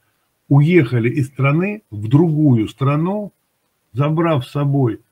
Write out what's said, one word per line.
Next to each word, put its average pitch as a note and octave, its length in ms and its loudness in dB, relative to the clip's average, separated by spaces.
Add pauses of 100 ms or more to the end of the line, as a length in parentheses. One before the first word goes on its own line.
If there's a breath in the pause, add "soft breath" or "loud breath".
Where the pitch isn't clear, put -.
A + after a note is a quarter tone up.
(480)
уехали C#3 640 2
из C3 180 -4
страны E3+ 640 -2
в G#2 160 -10
другую D3 600 2
страну, E3+ 640 -4 (600)
забрав D#3 520 -2
с - 60 -20
собой C#3 500 -2 (100)